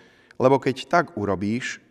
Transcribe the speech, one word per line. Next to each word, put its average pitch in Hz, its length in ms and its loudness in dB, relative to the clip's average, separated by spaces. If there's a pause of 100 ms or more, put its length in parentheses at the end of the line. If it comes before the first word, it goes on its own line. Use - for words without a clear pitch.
(380)
lebo 131 240 4
keď 131 240 -4
tak - 320 0
urobíš, 101 720 -4